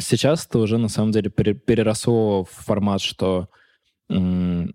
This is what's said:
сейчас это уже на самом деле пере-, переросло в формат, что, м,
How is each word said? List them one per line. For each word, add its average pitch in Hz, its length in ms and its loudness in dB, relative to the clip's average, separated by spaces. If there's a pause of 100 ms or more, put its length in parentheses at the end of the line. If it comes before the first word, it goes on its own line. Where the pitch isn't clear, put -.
сейчас 143 440 0
это - 140 -2
уже 110 180 2
на 117 120 0
самом 107 240 0
деле 101 180 0
пере-, 104 240 0
переросло 110 880 0
в - 60 -14
формат, 101 500 -2
что, 92 480 -2 (600)
м, 90 640 -2